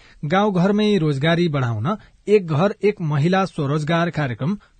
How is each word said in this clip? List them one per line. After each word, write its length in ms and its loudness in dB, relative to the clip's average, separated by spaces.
गाउँघरमै 720 2
रोजगारी 500 0
बढाउन 500 -2
एक 200 4
घर 360 0
एक 180 0
महिला 440 0
स्वरोजगार 640 -2
कार्यक्रम 480 -4